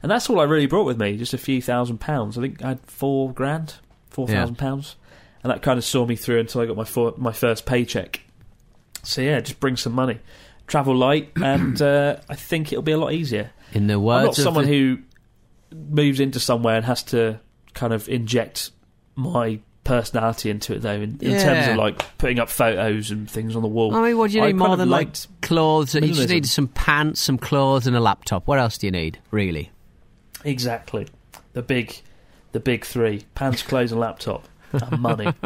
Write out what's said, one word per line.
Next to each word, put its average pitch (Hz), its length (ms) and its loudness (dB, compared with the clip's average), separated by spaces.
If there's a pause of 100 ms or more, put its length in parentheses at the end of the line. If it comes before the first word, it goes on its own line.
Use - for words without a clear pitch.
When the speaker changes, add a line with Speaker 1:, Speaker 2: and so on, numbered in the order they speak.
Speaker 1:
and 160 80 -4
that's 233 200 0
all 208 100 4
I 151 40 6
really 147 240 4
brought 180 180 2
with 123 120 -2
me, 104 200 -2
just 120 160 -6
a 127 40 -4
few 131 240 -2
thousand 123 380 -2
pounds. 117 380 -4
I 120 60 -4
think - 200 -8
I 127 60 -6
had 127 160 -6
four 135 480 -2
grand, 147 400 -4 (360)
four 131 160 -6
thousand 107 300 -2
pounds, 139 420 -6
Speaker 2:
Yeah. - 180 -20 (280)
Speaker 1:
and 131 80 0
that 107 120 -2
kind 131 140 2
of 113 60 -2
saw 127 220 0
me 117 100 0
through 117 240 0
until 113 220 -2
I 117 40 0
got 110 120 -4
my 110 80 -4
fir-, 117 320 0
my 120 160 -2
first 117 320 0
paycheck. 120 560 -2 (840)
So - 160 -6
yeah, 135 220 0
just - 180 -10
bring 131 160 0
some 120 160 -4
money, 127 280 0 (460)
travel 139 300 2
light, 139 380 2
<clears throat> - 100 -2
and, 135 380 2
uh, 143 360 2 (120)
I 139 60 -8
think 160 360 -4
it'll - 120 -4
be 156 100 2
a 156 40 2
lot 143 140 0
easier. 120 400 -4 (220)
Speaker 2:
In 104 140 2
the 104 80 2
Speaker 1:
I'm 101 80 2
Speaker 2:
words 117 220 4
Speaker 1:
not - 120 2
Speaker 2:
of 147 80 2
Speaker 1:
someone 156 200 2
Speaker 2:
the 143 60 4
Speaker 1:
who 135 260 4 (920)
moves 143 320 2
into 135 180 0
somewhere 117 380 2
and 110 80 -2
has 120 180 -2
to 113 380 0 (320)
kind 120 180 -2
of 110 160 -4
inject 117 640 -2 (460)
my 120 420 -2 (240)
personality 113 680 0
into 104 240 -4
it, 110 80 -6
though, 104 100 -2
in, 104 280 -6
in - 180 0
terms 147 260 4
Speaker 2:
Yeah. 127 60 2
Speaker 1:
of, 110 60 2
like, - 420 -2
putting 123 180 0
up 117 120 0
photos 107 600 0
and 107 180 -6
things 110 280 -6
on 113 80 -2
the 110 40 -2
wall. 110 280 0
Speaker 2:
I 226 140 4
mean, 233 100 2
what 220 100 4
do 202 80 0
you 220 60 4
Speaker 1:
I 214 40 6
Speaker 2:
need 196 100 4
more 185 100 4
Speaker 1:
kind 185 60 6
of 180 60 2
Speaker 2:
than, 180 120 2
like, 156 160 2
Speaker 1:
liked - 200 -12 (140)
Speaker 2:
clothes? 156 540 2
You 147 60 4
just 156 200 2
Speaker 1:
minimalism. 123 80 2
Speaker 2:
need 165 160 2
some 131 220 0
pants, 151 520 0
some 131 200 0
clothes, 135 480 2
and 123 80 2
a 120 40 4
laptop. 101 460 0
What 139 140 2
else 117 180 0
do - 80 -6
you 95 60 0
need, 82 260 -4 (140)
really? 92 400 -2 (720)
Speaker 1:
Exactly. 120 640 -4 (460)
The 123 80 -6
big, 120 340 -2 (560)
the - 80 -2
big 117 260 -2
three. 110 380 0 (120)
Pants, 131 280 -2
clothes, 123 280 0
and 113 100 -2
laptop. - 460 -6 (260)
And 123 280 -2
money. 117 320 0 (120)